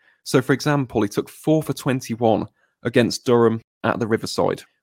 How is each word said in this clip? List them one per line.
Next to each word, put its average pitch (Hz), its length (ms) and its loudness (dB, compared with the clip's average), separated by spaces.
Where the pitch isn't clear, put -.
So, - 160 2
for 131 140 2
example, 135 480 -2
he 104 80 0
took - 200 -6
four 156 340 -2
for 143 100 -6
twenty-one 117 720 -2
against 117 420 0
Durham 117 360 4
at 110 140 0
the 117 80 -2
Riverside, 98 560 -2